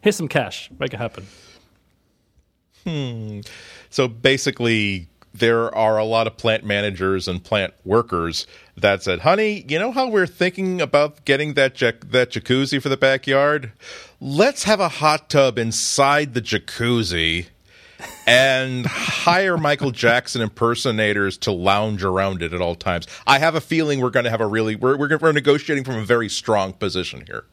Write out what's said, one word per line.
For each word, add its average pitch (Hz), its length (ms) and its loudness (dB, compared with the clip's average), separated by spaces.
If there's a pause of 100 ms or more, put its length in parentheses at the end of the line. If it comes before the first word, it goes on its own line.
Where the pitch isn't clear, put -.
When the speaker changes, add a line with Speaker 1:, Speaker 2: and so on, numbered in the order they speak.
Speaker 1:
here's 208 140 2
some 165 120 -6
cash. - 420 -4 (100)
Make 143 140 -4
it 107 40 -12
happen." 107 280 -8 (1600)
Speaker 2:
Hmm. 117 560 -6 (480)
So 131 180 0
basically, 113 1000 0 (260)
there 117 400 2
are 110 240 2
a 110 80 2
lot 113 220 2
of 107 100 -8
plant 110 280 -2
managers 98 640 -2
and 90 160 -6
plant 98 300 -2 (120)
workers 90 600 0 (280)
that 98 280 2
said, 90 160 -2
"Honey, 202 480 0
you 147 100 -4
know 220 140 -2
how 262 180 -2
we're 202 180 2
thinking 180 540 -2
about 147 440 0
getting 143 280 0
that 135 220 2
jac-, - 360 -2
that 123 200 2
jacuzzi 135 500 -2
for 143 80 -4
the 135 80 -2
backyard? 135 760 2 (480)
Let's 165 440 0
have 202 160 2
a 180 100 0
hot 151 400 0
tub 131 280 4
inside 135 760 0
the 120 80 -2
jacuzzi 90 1040 -2 (800)
and 131 600 2
hire 180 720 0
Michael 147 340 0
Jackson 120 500 0
impersonators 107 960 0
to - 120 -2
lounge 98 520 0
around 95 380 0
it 82 120 -6
at 90 80 -4
all 87 140 -2
times." 87 300 -4 (220)
I 135 120 6
have 156 160 2
a 156 60 -2
feeling 151 400 -2
we're 123 80 2
gonna 120 220 0
have 113 100 -2
a 110 60 0
really, 110 280 0
we're, 127 220 2
we're, 147 200 0
we're 160 140 2
negotiating 147 520 2
from 127 140 -6
a 110 80 -4
very 113 240 2
strong 98 440 -2
position 87 540 -6
here. - 260 -12